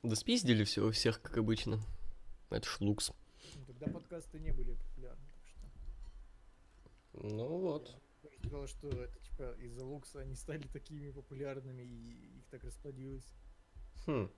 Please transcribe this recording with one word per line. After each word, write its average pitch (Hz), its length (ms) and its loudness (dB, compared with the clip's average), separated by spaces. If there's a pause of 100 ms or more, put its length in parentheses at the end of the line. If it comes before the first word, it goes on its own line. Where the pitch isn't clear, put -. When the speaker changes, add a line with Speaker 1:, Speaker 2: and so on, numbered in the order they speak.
Speaker 1:
Да 113 120 6
спиздили 143 480 8
все 104 240 6
у 110 40 8
всех, 107 300 6
как - 160 0
обычно. 110 420 4 (680)
Это 107 180 0
ж - 120 -2
лукс. 104 320 4 (440)
Speaker 2:
Ну, 135 100 -12
тогда 127 220 -6
подкасты 170 520 -6
не 156 120 2
были 151 220 6
популярны, - 600 -4
так - 140 -18
что. - 1800 -12
Speaker 1:
Ну 117 320 0
вот. 160 360 0 (280)
Speaker 2:
Я 151 60 -18
бы - 100 -20
сказал, 143 280 -4
что - 220 -8
это, 123 300 -4
типа, 127 400 -4
из-за 127 260 -8
лукса 143 340 -10
они 135 160 -6
стали 151 280 -6 (100)
такими 143 380 -8
популярными, 135 720 -6
и 117 560 -12
их 131 100 -18
так 127 140 -12
расплодилось. 135 720 -8 (720)
Speaker 1:
Хм. 117 300 4